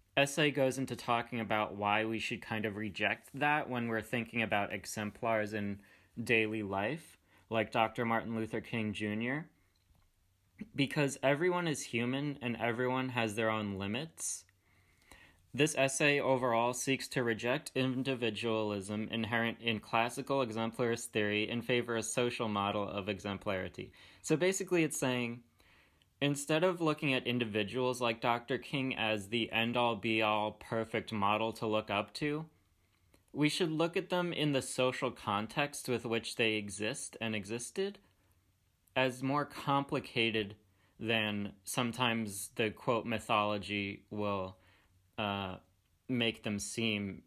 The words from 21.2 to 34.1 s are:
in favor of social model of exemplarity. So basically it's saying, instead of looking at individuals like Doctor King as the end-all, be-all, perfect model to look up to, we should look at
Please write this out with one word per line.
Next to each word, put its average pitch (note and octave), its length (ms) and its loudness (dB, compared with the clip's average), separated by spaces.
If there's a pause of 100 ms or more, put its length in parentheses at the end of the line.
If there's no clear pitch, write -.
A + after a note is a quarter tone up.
in A#2+ 100 -2
favor A#2+ 360 0
of A2 80 0
social B2 420 0
model G2+ 420 0
of G2 200 -4
exemplarity. F#2+ 800 -4 (320)
So D#3 140 4
basically F3+ 480 2
it's D3 160 -2
saying, A#2+ 400 0 (800)
instead C#3+ 420 2
of F3+ 180 2
looking D3+ 340 2
at B2 120 0
individuals A#2+ 760 0
like A#2 200 0
Doctor A#2+ 380 0
King C3 360 -4
as G#2+ 360 0
the A2+ 200 0
end-all, A#2 460 2
be-all, G#2+ 560 2
perfect A2+ 580 -2
model G#2+ 440 2
to A#2 120 -4
look G#2+ 240 0
up G#2 240 0
to, D3+ 300 -2 (880)
we D3 160 4
should D#3+ 240 2
look E3 240 2
at E3+ 140 -2